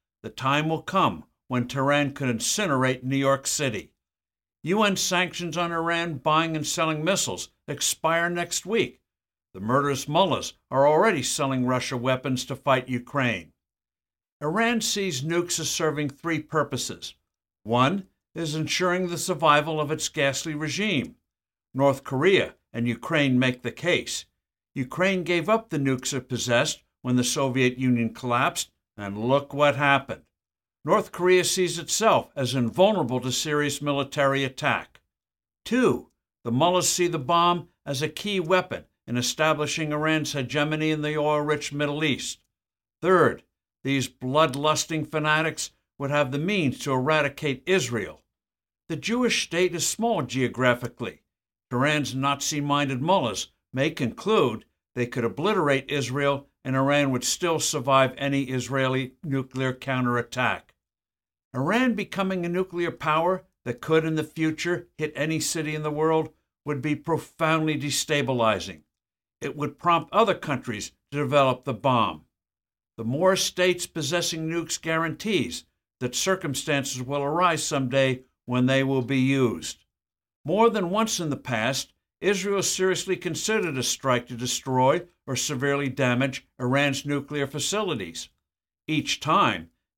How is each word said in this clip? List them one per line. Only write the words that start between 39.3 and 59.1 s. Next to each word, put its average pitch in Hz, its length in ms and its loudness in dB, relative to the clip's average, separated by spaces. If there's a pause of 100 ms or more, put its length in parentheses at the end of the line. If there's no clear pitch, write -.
Iran's 151 400 0
hegemony 151 580 -2
in 151 120 -2
the 151 160 -2
oil-rich 147 520 0
Middle 147 320 -2
East. - 360 -2 (640)
Third, 160 400 4 (420)
these 135 240 0
bloodlusting 151 1040 0
fanatics 151 600 -2 (260)
would 139 120 -4
have 147 220 0
the 139 60 -2
means 165 400 0
to 139 140 -4
eradicate 139 720 0
Israel. 120 560 0 (640)
The 160 80 -4
Jewish 226 480 0
state 170 300 0
is 160 120 -4
small 220 360 0
geographically. 120 1000 0 (500)
Iran's 131 440 0
Nazi-minded 139 880 0
mullahs 151 460 0 (220)
may 139 200 0
conclude 156 720 0 (300)
they 123 120 -2
could 120 200 -2
obliterate 147 640 0
Israel 139 560 -2 (180)
and 131 100 -2
Iran 139 360 2
would 127 140 -2
still 165 340 0
survive 135 580 2
any 139 280 0
Israeli 131 680 -2 (100)